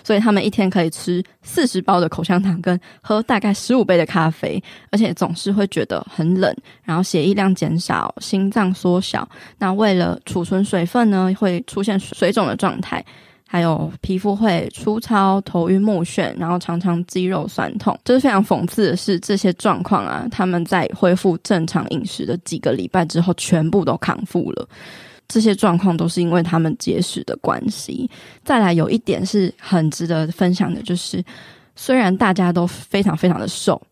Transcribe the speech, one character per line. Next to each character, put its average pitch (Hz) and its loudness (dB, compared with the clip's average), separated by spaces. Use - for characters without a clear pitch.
所 220 2
以 202 4
他 220 2
们 202 2
一 - 0
天 196 2
可 180 2
以 165 0
吃 180 -4
四 - 0
十 185 -2
包 190 2
的 175 2
口 - -6
香 180 2
糖 185 0
跟 180 0
喝 214 0
大 226 0
概 202 0
十 - 0
五 240 4
杯 180 4
的 175 4
咖 165 2
啡， - -4
而 208 2
且 214 2
总 170 -2
是 196 -4
会 202 2
觉 160 -2
得 - -4
很 175 0
冷， - 2
然 160 -2
后 180 2
血 165 0
液 196 4
量 196 2
减 160 0
少， - -4
心 196 0
脏 196 0
缩 180 0
小。 - -4
那 190 -2
为 202 2
了 175 0
储 175 -4
存 190 0
水 180 0
分 233 2
呢， 185 2
会 180 0
出 - -6
现 202 0
水 - 0
肿 208 0
的 104 -2
状 - -2
态， - -8
还 175 0
有 160 0
皮 185 -2
肤 202 -2
会 185 0
粗 214 -4
糙、 196 2
头 170 -2
晕 190 4
目 196 2
眩， 175 -2
然 170 -4
后 175 0
常 170 -4
常 175 0
肌 185 -2
肉 - -2
酸 - -6
痛。 - -2
就 - 2
是 254 6
非 277 2
常 208 4
讽 165 0
刺 190 0
的 175 0
是， 185 0
这 202 -2
些 196 2
状 180 0
况 170 0
啊， 76 -6
他 196 -2
们 175 0
在 170 0
恢 185 4
复 180 0
正 165 0
常 - -2
饮 170 -4
食 - -8
的 - -2
几 165 -8
个 - 0
礼 101 -4
拜 180 0
之 165 -2
后 175 2
全 160 0
部 180 4
都 131 0
康 - -4
复 - -4
了。 - -8
这 - 0
些 214 4
状 185 4
况 180 2
都 170 0
是 170 -2
因 170 0
为 170 4
他 170 0
们 160 0
节 - 0
食 - -6
的 - -6
关 - -2
系。 - -8
再 262 2
来 185 4
有 165 2
一 226 2
点 - -2
是 190 0
很 160 2
值 170 -4
得 160 0
分 180 0
享 175 0
的， - -6
就 180 -4
是 180 -6
虽 - 0
然 196 2
大 190 2
家 175 2
都 170 0
非 - -4
常 170 0
非 180 0
常 165 2
的 110 -4
瘦， - -2